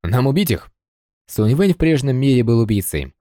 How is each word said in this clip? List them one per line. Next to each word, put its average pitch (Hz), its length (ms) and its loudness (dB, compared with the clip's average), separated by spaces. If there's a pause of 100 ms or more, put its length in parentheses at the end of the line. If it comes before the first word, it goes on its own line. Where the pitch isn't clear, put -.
нам 123 220 -2
убить 160 260 0
их?» - 200 -6 (560)
Сунь 107 260 0
Вэнь 185 200 2
в - 40 -2
прежнем 139 380 0
мире 131 280 2
был 117 160 2
убийцей 98 600 -2